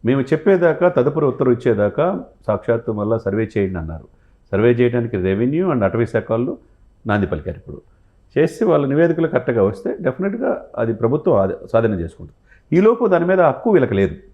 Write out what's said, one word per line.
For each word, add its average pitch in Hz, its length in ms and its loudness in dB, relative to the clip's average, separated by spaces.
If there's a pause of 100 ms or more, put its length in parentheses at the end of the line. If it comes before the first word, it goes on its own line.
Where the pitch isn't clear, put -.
మేము 131 160 2
చెప్పేదాకా, 170 680 2
తదుపరి 147 360 0
ఉత్తర్వు 131 280 2
ఇచ్చేదాకా 123 720 0 (220)
సాక్షాత్తు 113 460 -2
మళ్ళా 107 260 -2
సర్వే 104 300 -2 (100)
చేయండి 95 200 -2
అన్నారు. 80 260 -10 (480)
సర్వే 107 180 4
చేయడానికి 120 460 0
రెవెన్యూ 120 560 0
and 117 120 0
అటవీ 110 220 0
శాఖ 107 240 -4
వాళ్ళు 117 280 -2 (480)
నాంది 104 200 0
పలికారు. 80 300 -8
ఇప్పుడు - 240 -16 (580)
చేస్తే 165 260 0
వాళ్ళ 147 220 2
నివేదికలు 165 400 0
కరెక్ట్గా 123 360 0
వస్తే, 101 380 -2
డెఫినెట్గా 185 640 -4 (140)
అది 113 160 -2
ప్రభుత్వం 123 420 0
ఆద-, 95 340 -2
స్వాధీనం 110 300 0
చేసుకుంటుంది. - 800 -6
ఈలోపు 226 260 4
దాని 170 200 2
మీద 185 140 2
హక్కు 165 300 2
వీళ్ళకి 147 240 4
లేదు. 98 200 0 (200)